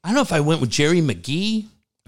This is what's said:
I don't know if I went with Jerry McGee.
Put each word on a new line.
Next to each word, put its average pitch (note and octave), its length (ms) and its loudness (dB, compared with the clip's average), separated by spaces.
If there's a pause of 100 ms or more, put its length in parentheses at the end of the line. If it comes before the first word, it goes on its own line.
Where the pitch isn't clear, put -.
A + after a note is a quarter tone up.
I E3+ 60 -8
don't A3+ 60 0
know C#4+ 60 4
if G3+ 120 -2
I D#3 80 2
went D3+ 200 2
with B2+ 80 0
Jerry D3+ 320 2
McGee. E3 640 -2 (420)